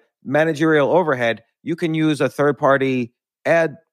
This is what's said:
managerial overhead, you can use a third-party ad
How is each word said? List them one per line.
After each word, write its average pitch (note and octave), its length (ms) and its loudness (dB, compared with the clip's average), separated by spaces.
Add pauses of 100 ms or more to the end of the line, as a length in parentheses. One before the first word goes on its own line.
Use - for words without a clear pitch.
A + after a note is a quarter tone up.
(240)
managerial D3+ 680 0
overhead, B2+ 520 0 (180)
you E3 140 -6
can D#3+ 180 -4
use D#3 280 0
a B2+ 80 0
third-party C3+ 840 0 (320)
ad D#3+ 300 0 (180)